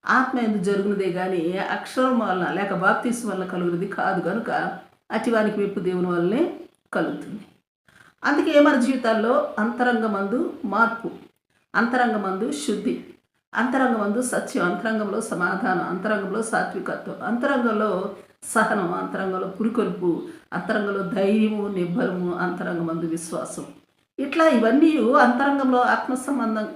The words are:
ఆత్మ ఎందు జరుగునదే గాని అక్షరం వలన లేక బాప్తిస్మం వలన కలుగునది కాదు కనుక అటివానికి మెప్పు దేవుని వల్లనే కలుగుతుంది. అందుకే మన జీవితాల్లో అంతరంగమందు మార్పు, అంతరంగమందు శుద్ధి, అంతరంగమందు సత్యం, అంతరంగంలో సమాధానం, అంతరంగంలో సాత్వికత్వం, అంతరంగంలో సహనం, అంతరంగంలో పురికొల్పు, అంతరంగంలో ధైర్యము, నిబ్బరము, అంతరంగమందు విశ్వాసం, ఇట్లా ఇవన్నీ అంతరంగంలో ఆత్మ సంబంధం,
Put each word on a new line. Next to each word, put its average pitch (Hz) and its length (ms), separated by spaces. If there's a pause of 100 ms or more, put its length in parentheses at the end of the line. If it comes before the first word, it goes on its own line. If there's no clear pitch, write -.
ఆత్మ 247 320
ఎందు 208 240
జరుగునదే 196 440
గాని 180 500
అక్షరం 247 600
వలన 185 320
లేక 196 220
బాప్తిస్మం 214 580
వలన 185 160
కలుగునది 175 400
కాదు 180 340
కనుక 175 580 (320)
అటివానికి 214 460
మెప్పు 202 220
దేవుని 180 280
వల్లనే 190 520 (340)
కలుగుతుంది. - 520 (800)
అందుకే 294 360
మన 285 200
జీవితాల్లో 233 800
అంతరంగమందు 226 960 (120)
మార్పు, 208 440 (680)
అంతరంగమందు 220 760
శుద్ధి, - 520 (520)
అంతరంగమందు 233 680
సత్యం, 190 520
అంతరంగంలో 214 480
సమాధానం, 185 600
అంతరంగంలో 196 600
సాత్వికత్వం, 180 760
అంతరంగంలో 214 960 (280)
సహనం, 208 500
అంతరంగంలో 185 540
పురికొల్పు, 180 800 (260)
అంతరంగంలో 202 560
ధైర్యము, 208 580
నిబ్బరము, 180 680
అంతరంగమందు 175 680
విశ్వాసం, - 600 (540)
ఇట్లా 320 280
ఇవన్నీ 277 500
అంతరంగంలో 254 840
ఆత్మ 233 320
సంబంధం, 233 640